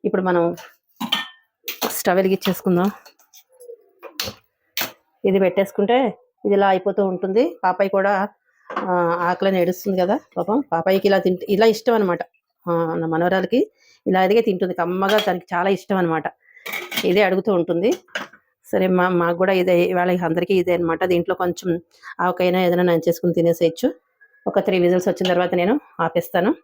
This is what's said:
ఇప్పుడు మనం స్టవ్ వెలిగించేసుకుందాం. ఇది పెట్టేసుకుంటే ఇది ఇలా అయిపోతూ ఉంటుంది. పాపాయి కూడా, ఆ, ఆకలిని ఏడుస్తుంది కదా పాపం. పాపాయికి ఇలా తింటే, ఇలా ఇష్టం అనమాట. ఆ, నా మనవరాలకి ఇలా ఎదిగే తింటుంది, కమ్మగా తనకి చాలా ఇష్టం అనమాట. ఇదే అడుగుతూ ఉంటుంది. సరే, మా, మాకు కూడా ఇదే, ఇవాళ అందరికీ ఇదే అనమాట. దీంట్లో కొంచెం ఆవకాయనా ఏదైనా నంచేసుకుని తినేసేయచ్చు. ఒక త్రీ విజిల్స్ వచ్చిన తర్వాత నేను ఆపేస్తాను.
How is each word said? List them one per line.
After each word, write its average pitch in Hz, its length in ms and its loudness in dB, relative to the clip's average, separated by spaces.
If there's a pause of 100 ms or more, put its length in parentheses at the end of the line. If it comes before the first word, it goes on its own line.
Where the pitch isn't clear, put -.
ఇప్పుడు 190 160 0
మనం 175 340 0 (1300)
స్టవ్ - 300 -2
వెలిగించేసుకుందాం. 190 760 0 (2250)
ఇది 196 140 4
పెట్టేసుకుంటే 202 800 0 (280)
ఇది 202 80 2
ఇలా 196 140 4
అయిపోతూ 196 380 0
ఉంటుంది. 190 580 -2
పాపాయి 190 260 0
కూడా, 196 400 0 (480)
ఆ, 185 160 -4 (280)
ఆకలిని 180 400 0
ఏడుస్తుంది 185 400 -2
కదా 202 180 0 (180)
పాపం. 202 340 -2
పాపాయికి 190 360 0
ఇలా 196 100 2
తింటే, 185 320 -2
ఇలా 202 160 2
ఇష్టం 226 280 2
అనమాట. 190 260 0 (500)
ఆ, 165 240 -2
నా 165 140 -4
మనవరాలకి 185 640 0 (360)
ఇలా 185 180 4
ఎదిగే 214 160 4
తింటుంది, 185 320 -2
కమ్మగా 185 440 0
తనకి 196 360 -2
చాలా 180 160 0
ఇష్టం 196 280 -2
అనమాట. 165 260 0 (840)
ఇదే 185 160 2
అడుగుతూ 190 320 0
ఉంటుంది. 175 380 0 (800)
సరే, 185 160 0
మా, 180 220 2
మాకు 180 280 0
కూడా 185 160 2
ఇదే, 180 300 4
ఇవాళ 180 400 0
అందరికీ 170 300 -2
ఇదే 180 200 2
అనమాట. 165 300 0
దీంట్లో 180 320 0
కొంచెం 175 440 -4 (420)
ఆవకాయనా 180 400 0
ఏదైనా 175 220 2
నంచేసుకుని 170 500 0
తినేసేయచ్చు. 170 600 0 (540)
ఒక 202 120 0
త్రీ 190 200 0
విజిల్స్ 180 280 2
వచ్చిన 180 220 -2
తర్వాత 180 260 0
నేను 190 240 0 (200)
ఆపేస్తాను. 175 640 0